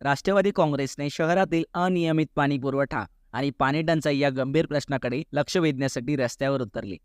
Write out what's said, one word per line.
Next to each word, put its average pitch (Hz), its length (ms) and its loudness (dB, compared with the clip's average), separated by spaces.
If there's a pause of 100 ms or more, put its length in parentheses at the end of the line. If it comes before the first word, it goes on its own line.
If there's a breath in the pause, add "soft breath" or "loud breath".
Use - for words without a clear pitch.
राष्ट्रवादी 190 540 2
काँग्रेसने 143 540 0
शहरातील 165 540 2 (100)
अनियमित 170 640 2
पाणी 143 220 2
पुरवठा 135 460 -2 (300)
आणि 135 160 -2
पाणी 139 320 0
टंचाई 156 360 0
या 143 120 2
गंभीर 135 360 0
प्रश्नाकडे 139 580 -4 (100)
लक्ष 147 240 0
वेधण्यासाठी 135 580 0
रस्त्यावर 135 460 -2
उतरले. 101 440 -8